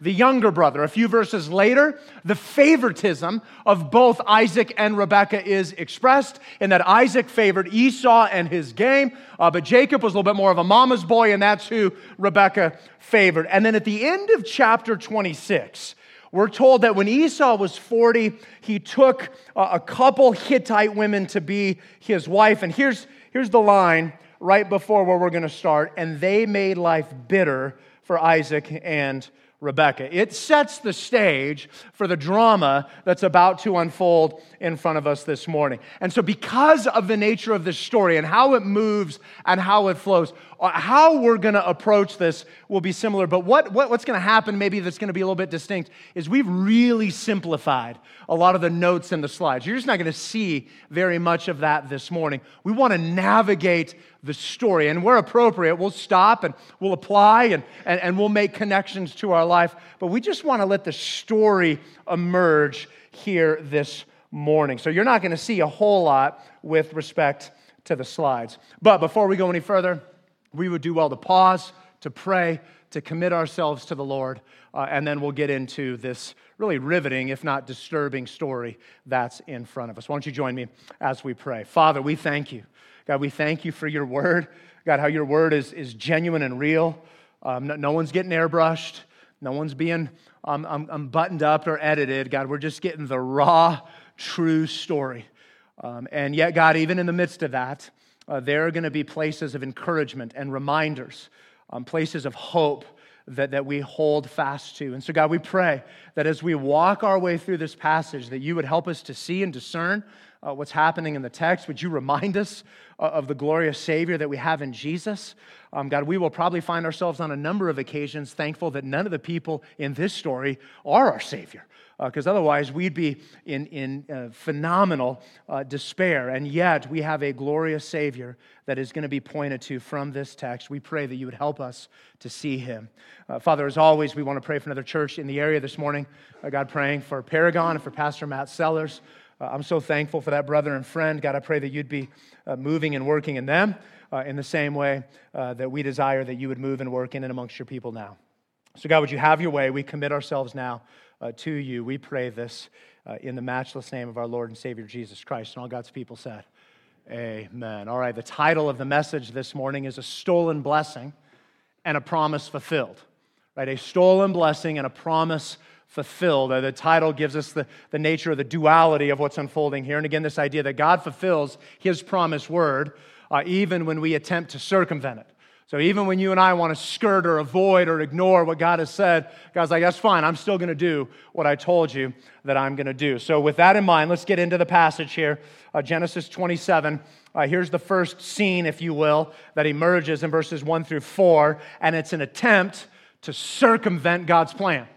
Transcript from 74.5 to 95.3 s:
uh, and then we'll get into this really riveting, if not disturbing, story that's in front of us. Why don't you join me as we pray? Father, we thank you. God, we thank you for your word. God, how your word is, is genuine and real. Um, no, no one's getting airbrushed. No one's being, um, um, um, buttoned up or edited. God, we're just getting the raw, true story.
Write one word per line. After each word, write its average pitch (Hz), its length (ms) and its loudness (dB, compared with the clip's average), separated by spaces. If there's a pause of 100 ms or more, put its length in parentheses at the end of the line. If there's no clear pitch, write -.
uh, 135 140 -6
and 147 180 -2
then 147 160 -4
we'll 143 100 -4
get 143 160 -4
into 131 480 -6
this 123 380 -12 (240)
really 202 180 -2
riveting, 135 540 -2
if 135 120 -8
not 139 240 -4
disturbing, 131 600 -6
story 120 520 -10 (280)
that's 127 400 -4
in 120 180 -12
front 117 260 -12
of 101 60 -16
us. 113 140 -16
Why 147 40 -4
don't 147 120 -8
you 147 60 -10
join 127 220 -6
me 123 120 -10 (340)
as 135 240 -6
we 131 80 -8
pray? 117 320 -10
Father, 156 380 2
we 147 140 -2
thank 147 360 -6
you. 117 120 -18 (420)
God, 139 140 -2
we 143 100 -4
thank 151 340 -4
you 160 80 -6
for - 160 -10
your 151 160 -6
word. 151 420 0 (380)
God, 147 160 2
how 147 60 0
your 151 180 0
word 151 300 2
is, 139 180 -2
is 131 220 -12
genuine 160 480 -2
and 127 160 -6
real. 160 440 0 (400)
Um, 131 240 -6
no, 151 100 -8
no 147 160 -2
one's 156 200 -2
getting 185 180 -2
airbrushed. 160 680 0 (400)
No 131 120 -8
one's 147 220 -6
being, 165 360 -4 (340)
um, 147 220 -6
um, 151 240 -8
um, 151 180 -10
buttoned 160 340 -2
up 151 240 2
or 156 140 -4
edited. 135 500 -2
God, 135 180 -4
we're 143 100 -6
just 143 240 -10
getting 160 240 -8
the 127 120 -4
raw, 147 640 4 (380)
true 160 480 -2
story. 131 580 -8 (580)